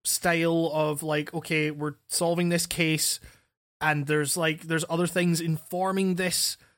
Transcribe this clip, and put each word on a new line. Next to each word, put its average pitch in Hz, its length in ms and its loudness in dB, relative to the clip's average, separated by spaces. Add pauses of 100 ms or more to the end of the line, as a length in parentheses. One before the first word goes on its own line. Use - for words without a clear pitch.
style 165 680 2
of, 151 300 0
like, 151 300 -2
okay, 156 380 -2
we're 147 240 -6 (120)
solving 175 420 0
this 170 160 0
case, 156 540 0 (600)
and 147 260 0
there's, 151 300 0
like, 160 240 0
there's 160 280 -2
other 170 180 0
things 170 340 2
informing 185 720 0
this, 180 420 -2 (200)